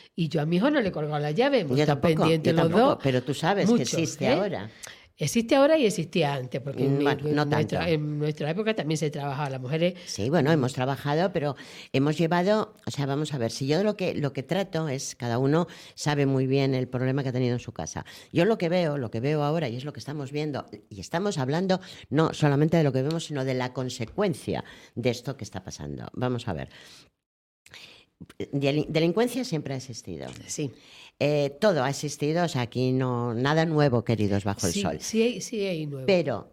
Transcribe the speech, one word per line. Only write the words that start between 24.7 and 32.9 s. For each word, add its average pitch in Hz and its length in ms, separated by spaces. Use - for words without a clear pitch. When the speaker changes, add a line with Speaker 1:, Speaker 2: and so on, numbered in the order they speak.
Speaker 2:
de 123 140
esto 127 260
que - 80
está - 220
pasando. 71 480
Vamos 123 340
a 101 60
ver. 67 160
Delin-, 143 360
delincuencia 180 540
siempre 147 300
ha 135 40
existido. 87 500
Speaker 1:
Sí. 143 240
Speaker 2:
Eh, 143 380
todo 156 240
ha 131 60
existido, 147 560
o - 20
sea, 135 140
aquí 127 320